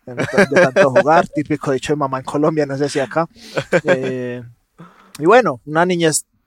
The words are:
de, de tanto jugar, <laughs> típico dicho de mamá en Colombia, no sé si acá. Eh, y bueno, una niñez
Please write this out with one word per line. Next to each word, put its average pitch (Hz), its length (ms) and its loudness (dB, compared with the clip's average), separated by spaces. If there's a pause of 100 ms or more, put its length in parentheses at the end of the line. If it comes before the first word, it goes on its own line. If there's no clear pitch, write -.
de, 123 100 -16
de 170 460 2
tanto 151 300 2
jugar, 151 360 2
<laughs> - 80 -20
típico 151 360 -4
dicho 131 220 -4
de 147 40 0
mamá 135 220 -4
en 127 60 -14
Colombia, 151 400 0
no 139 120 -8
sé 143 120 -2
si 147 100 -4
acá. 147 280 -2 (560)
Eh, 127 580 -4 (800)
y 143 60 -6
bueno, 165 400 4
una 156 200 0
niñez 170 400 0 (220)